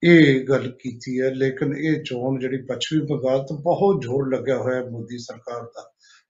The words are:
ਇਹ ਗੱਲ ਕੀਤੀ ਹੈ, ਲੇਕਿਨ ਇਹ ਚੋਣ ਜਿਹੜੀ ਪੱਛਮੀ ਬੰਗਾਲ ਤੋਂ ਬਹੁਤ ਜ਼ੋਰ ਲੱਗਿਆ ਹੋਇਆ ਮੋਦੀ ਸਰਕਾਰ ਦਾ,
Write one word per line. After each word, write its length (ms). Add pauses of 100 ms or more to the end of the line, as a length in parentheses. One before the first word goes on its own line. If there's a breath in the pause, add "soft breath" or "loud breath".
ਇਹ 440
ਗੱਲ 320
ਕੀਤੀ 400
ਹੈ, 100
ਲੇਕਿਨ 420
ਇਹ 320
ਚੋਣ 360
ਜਿਹੜੀ 220
ਪੱਛਮੀ 380
ਬੰਗਾਲ 460
ਤੋਂ 160
ਬਹੁਤ 400
ਜ਼ੋਰ 320
ਲੱਗਿਆ 240
ਹੋਇਆ 320
ਮੋਦੀ 280
ਸਰਕਾਰ 440
ਦਾ, 300 (380 soft breath)